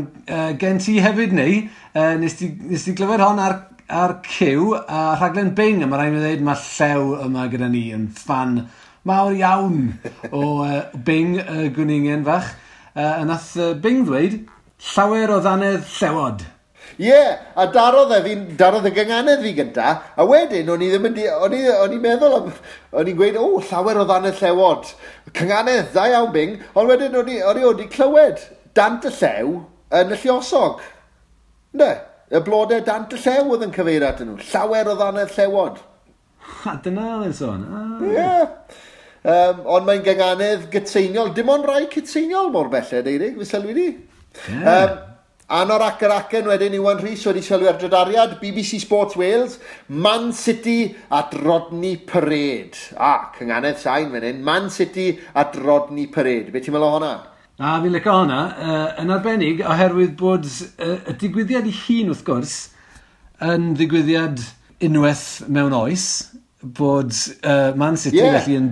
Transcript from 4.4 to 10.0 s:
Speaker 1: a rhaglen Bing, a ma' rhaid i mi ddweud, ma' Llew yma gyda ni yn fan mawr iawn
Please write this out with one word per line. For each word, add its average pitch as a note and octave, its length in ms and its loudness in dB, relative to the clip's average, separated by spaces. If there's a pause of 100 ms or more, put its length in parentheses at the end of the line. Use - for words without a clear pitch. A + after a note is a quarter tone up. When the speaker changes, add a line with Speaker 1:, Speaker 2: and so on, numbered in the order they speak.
Speaker 1:
a D#3 280 -6 (100)
rhaglen F3+ 420 -2
Bing, G#3+ 300 2
a - 20 0
ma' C#3 140 0
rhaid D3+ 140 0
i - 20 0
mi D3+ 60 -2
ddweud, D3+ 200 -2
ma' C#3+ 140 0
Llew C#3+ 600 -2
yma C3 300 -4
gyda B2 200 -4
ni A#2+ 220 0
yn A2 180 -6
fan B2+ 480 -4 (460)
mawr G3 340 0
iawn F#3+ 420 2 (460)